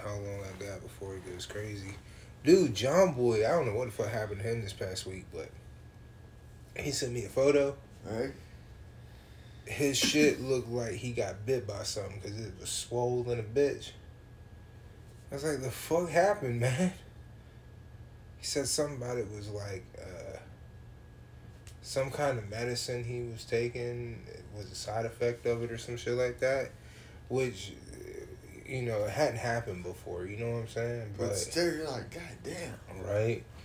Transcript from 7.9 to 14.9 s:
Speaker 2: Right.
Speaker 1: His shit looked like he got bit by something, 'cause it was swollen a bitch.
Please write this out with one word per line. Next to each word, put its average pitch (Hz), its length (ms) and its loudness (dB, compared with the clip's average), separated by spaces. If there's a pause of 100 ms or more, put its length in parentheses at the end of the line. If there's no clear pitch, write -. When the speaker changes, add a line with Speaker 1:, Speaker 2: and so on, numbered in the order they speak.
Speaker 2:
Right. 117 300 -2 (1300)
Speaker 1:
His 139 320 2
shit 147 440 8
looked 127 280 2
like 117 260 0
he 120 180 -2
got 107 320 -2
bit 123 200 2
by 104 180 -4
something, 98 380 -4
'cause 104 180 -6
it 104 200 -6
was 87 100 -8
swollen 120 680 0
a 110 40 -2
bitch. 135 480 2 (1400)